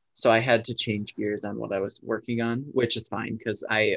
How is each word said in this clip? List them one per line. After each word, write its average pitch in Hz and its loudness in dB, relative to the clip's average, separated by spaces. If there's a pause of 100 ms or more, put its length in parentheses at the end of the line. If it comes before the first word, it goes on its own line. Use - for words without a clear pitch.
(160)
So - 4
I 113 8
had 117 4
to 120 -6
change 104 -4
gears 104 -4
on 104 -6
what 107 -4
I 98 0
was 101 -6
working 113 -2
on, 117 -2 (120)
which 120 2
is 113 -8
fine 107 -6
'cause 107 -4
I, 110 4 (160)